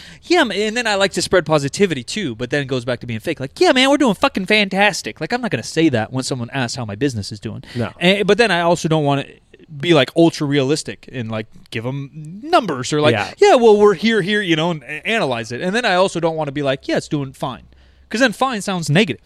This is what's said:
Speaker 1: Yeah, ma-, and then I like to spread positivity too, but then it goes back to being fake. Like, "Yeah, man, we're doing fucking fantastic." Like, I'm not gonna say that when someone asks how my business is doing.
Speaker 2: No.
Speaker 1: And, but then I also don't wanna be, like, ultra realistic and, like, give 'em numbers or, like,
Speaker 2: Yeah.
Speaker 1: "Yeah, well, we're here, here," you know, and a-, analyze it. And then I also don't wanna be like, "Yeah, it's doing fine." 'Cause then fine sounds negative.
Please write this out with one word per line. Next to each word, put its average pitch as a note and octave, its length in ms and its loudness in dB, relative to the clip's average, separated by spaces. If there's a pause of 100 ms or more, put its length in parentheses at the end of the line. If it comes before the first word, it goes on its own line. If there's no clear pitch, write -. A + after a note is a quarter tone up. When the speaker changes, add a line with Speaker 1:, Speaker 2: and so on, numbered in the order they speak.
(240)
Speaker 1:
Yeah, E4+ 200 2
ma-, G#3 100 -2
and G#3+ 240 -2
then A#3+ 100 -2
I G#3 80 2
like G3 180 2
to F3+ 80 -2
spread F3+ 240 2
positivity D3+ 580 0
too, D#3 320 -6
but A#2+ 160 -6
then D3 100 0
it C3+ 60 -6
goes B2+ 180 -4
back B2 160 -4
to B2 60 -10
being A2+ 120 -6
fake. E3 220 -6
Like, - 180 -10
"Yeah, F4 140 4
man, C4 160 4
we're C#4+ 80 4
doing C#4+ 180 2
fucking A#3 300 0
fantastic." G3+ 760 0
Like, D#3+ 140 -4
I'm B3 80 -4
not A3+ 100 -4
gonna A#2 120 -2
say D#3+ 260 2
that A2 240 0
when B2+ 100 -4
someone A#2+ 280 -6
asks C3 260 -4
how B2 80 -8
my G#2 100 -8
business A2+ 380 -4
is G#2 60 -14
doing. A2+ 240 -10 (120)
Speaker 2:
No. A2+ 240 -4
Speaker 1:
And, F#3+ 260 2
but G3 120 4
then A3+ 120 2
I E3+ 120 0
also E3+ 260 2
don't D#3 160 2
wanna C#3 220 0 (560)
be, E3+ 120 4
like, C3+ 220 6
ultra E3 320 4
realistic C#3 640 -2
and, A#2+ 180 -8
like, A2 160 -6 (260)
give A#2 140 -8
'em C#3+ 560 -10
numbers A3 520 -2
or, D3+ 80 0
like, D3+ 120 4
Speaker 2:
Yeah. G2+ 240 -4
Speaker 1:
"Yeah, G4 180 4
well, A3+ 220 6
we're G#3 180 6
here, G#3+ 260 0
here," G#3 200 -2
you E3 140 0
know, D#3+ 160 0
and D#3 120 -6
a-, D3+ 240 -12
analyze C3 440 -2
it. A#2+ 100 -8
And F#3 140 -2
then B3 100 -2
I F#3 100 2
also F3+ 240 2
don't D#3+ 180 0
wanna D3 160 -4
be D3 100 -4
like, C3+ 240 -2
"Yeah, D#4+ 100 -2
it's D3 100 -4
doing C#3 260 -4
fine." A#2+ 300 -10 (460)
'Cause A3 120 -4
then B3 100 4
fine B3 300 -2
sounds F3 280 -4
negative. D#3+ 360 2